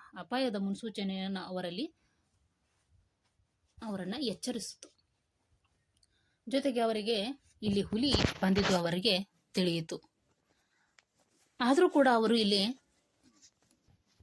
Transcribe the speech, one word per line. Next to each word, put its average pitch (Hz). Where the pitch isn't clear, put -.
ಅಪಾಯದ 247
ಮುನ್ಸೂಚನೆಯನ್ನ 196
ಅವರಲ್ಲಿ, 185
ಅವರನ್ನ 196
ಎಚ್ಚರಿಸಿತು. -
ಜೊತೆಗೆ 262
ಅವರಿಗೆ 226
ಇಲ್ಲಿ 202
ಹುಲಿ 240
ಬಂದಿದ್ದು 190
ಅವರಿಗೆ 180
ತಿಳಿಯಿತು. 170
ಆದ್ರೂ 277
ಕೂಡ 277
ಅವರು 226
ಇಲ್ಲಿ 208